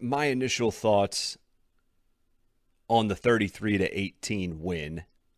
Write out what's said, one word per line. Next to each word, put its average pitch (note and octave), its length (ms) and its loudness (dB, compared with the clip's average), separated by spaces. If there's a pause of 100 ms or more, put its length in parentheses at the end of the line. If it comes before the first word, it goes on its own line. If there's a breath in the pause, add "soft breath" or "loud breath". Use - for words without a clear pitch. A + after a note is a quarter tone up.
my C#3 260 -2
initial B2 440 0
thoughts - 680 2 (1500)
on A2+ 200 4
the G2 80 -2
thirty-three G#2+ 640 2
to F#2+ 200 -2
eighteen F#2 640 -6
win, D#2+ 440 -6 (340)